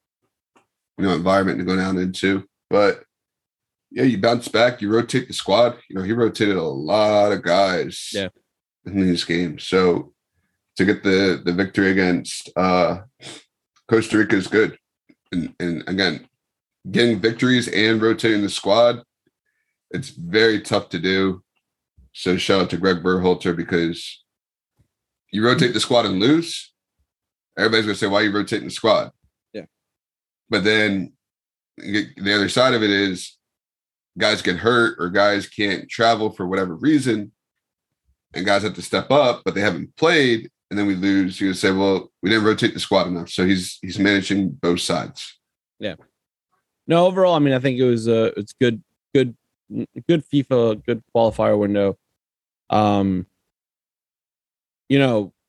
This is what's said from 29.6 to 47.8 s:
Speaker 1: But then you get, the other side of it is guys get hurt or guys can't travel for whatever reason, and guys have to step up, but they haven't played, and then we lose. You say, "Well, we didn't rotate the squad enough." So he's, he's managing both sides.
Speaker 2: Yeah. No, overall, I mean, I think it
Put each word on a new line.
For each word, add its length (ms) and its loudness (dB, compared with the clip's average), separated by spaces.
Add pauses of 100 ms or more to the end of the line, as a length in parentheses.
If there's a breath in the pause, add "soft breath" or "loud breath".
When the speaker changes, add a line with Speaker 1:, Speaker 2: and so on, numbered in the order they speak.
Speaker 1:
But 160 -2
then 500 0 (640)
you 260 -4
get, 200 -14
the 120 0
other 140 0
side 260 2
of 80 0
it 80 2
is 440 -2 (800)
guys 280 0
get 140 0
hurt 420 2
or 100 -4
guys 380 2
can't 420 -6
travel 400 0
for 160 -8
whatever 300 -4
reason, 560 0 (1040)
and 100 -6
guys 160 2
have 140 -6
to 80 -12
step 260 -4
up, 340 2
but 120 -4
they 60 -2
haven't 340 -4
played, 560 2 (180)
and 80 -6
then 80 0
we 80 0
lose. 480 0
You 140 0
say, 160 0
"Well, 400 0 (100)
we 80 -2
didn't 160 2
rotate 300 0
the 40 -8
squad 280 0
enough." 220 -8
So 140 -2
he's, 380 -2
he's 160 -10
managing 520 0
both 320 -2
sides. 580 -8 (400)
Speaker 2:
Yeah. 160 -10 (920)
No, 220 4
overall, 260 2
I 60 2
mean, 160 2
I 40 0
think 200 -2
it 60 4